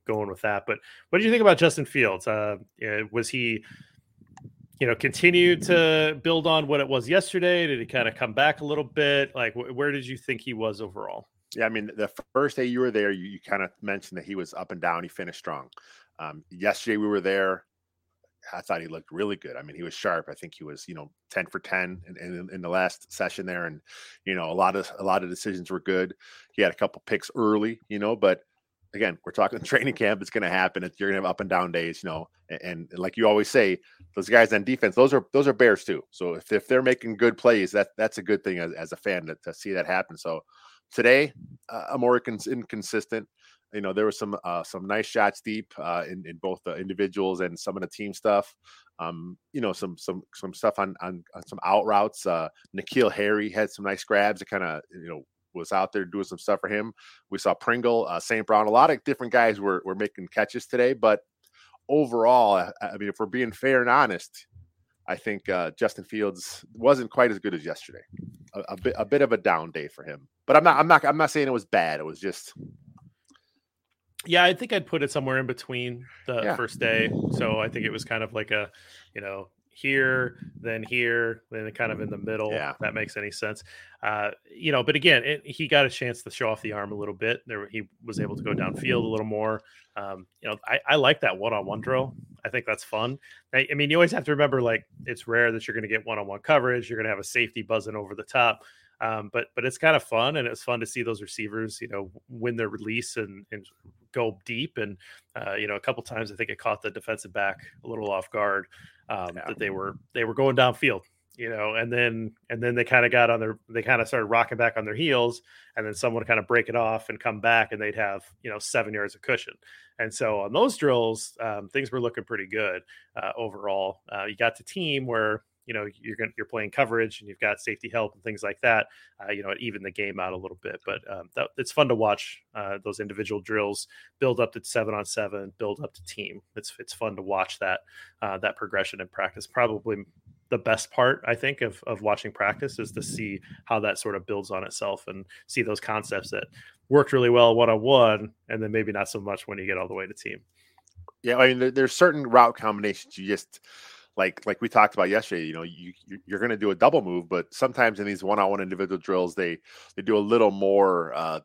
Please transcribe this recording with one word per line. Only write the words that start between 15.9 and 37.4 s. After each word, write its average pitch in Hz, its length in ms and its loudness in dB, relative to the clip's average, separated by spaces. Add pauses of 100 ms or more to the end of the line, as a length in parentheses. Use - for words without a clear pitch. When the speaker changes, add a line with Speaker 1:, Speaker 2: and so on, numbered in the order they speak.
Speaker 2:
Um, 78 320 -12
yesterday 101 460 -2
we 104 100 0
were 104 140 0
there. 95 460 0 (840)
I 87 80 -10
thought 85 200 -4
he 82 80 -12
looked 80 240 -14
really 202 240 -4
good. - 200 -16
I 127 60 -14
mean, 101 140 -18
he 175 80 -12
was 165 100 -12
sharp. - 340 -4
I 73 60 -14
think - 220 -18
he 78 80 -18
was, 73 240 -16
you 87 60 -14
know, 73 180 -16 (180)
ten 90 160 -4
for - 140 -10
ten 90 480 -6
in, 90 80 -20
in, 90 360 -12
in 95 80 -12
the 85 80 -8
last 92 440 -2
session 92 340 -6
there. 87 200 -6
And, 78 140 -12 (440)
you 95 100 -2
know, 82 160 -4
a - 20 -4
lot 92 220 2
of, 98 240 -4
a 95 60 -8
lot 95 180 2
of 90 80 -8
decisions 92 400 -8
were 92 80 -4
good. 92 340 -2 (400)
He - 80 -4
had 90 120 4
a - 20 -12
couple - 320 -4
picks - 300 -2
early, 110 420 0 (100)
you 104 120 -6
know, 107 160 0
but 95 240 4 (540)
again, 98 300 -2
we're - 60 -10
talking 107 300 0
<laughs> - 20 -12
training 123 320 0
camp. 104 260 0
It's 95 100 -12
gonna 98 200 -2
happen. 92 320 0
It's, 87 160 -12
you're 98 100 -2
gonna 98 140 -2
have 92 80 -2
up 90 100 -6
and 95 80 -6
down 90 220 0
days, 85 320 -4
you 90 60 -8
know, 80 200 -8 (220)
and, 80 120 -10
and 87 360 -12
like 92 180 -6
you 110 120 6
always 104 200 6
say, 98 300 4 (380)
those 95 120 -4
guys 113 240 8
on 101 120 2
defense, 113 320 2
those 135 180 8
are, 131 180 4
those 139 140 4
are 135 60 4
bears 110 320 6
too. 82 260 -4
So 87 240 -6
if, - 160 -12
if 107 160 0
they're 131 160 4
making 117 360 0
good 117 200 4
plays, 107 320 4